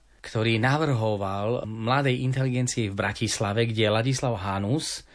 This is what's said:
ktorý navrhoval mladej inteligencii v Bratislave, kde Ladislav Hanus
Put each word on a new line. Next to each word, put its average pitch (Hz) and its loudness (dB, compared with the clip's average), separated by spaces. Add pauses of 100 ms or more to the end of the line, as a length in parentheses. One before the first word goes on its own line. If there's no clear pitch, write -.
(220)
ktorý 113 0
navrhoval 110 0
mladej 123 0
inteligencii 127 0
v 98 -4
Bratislave, 104 0
kde 110 2
Ladislav 120 0
Hanus 101 -2 (120)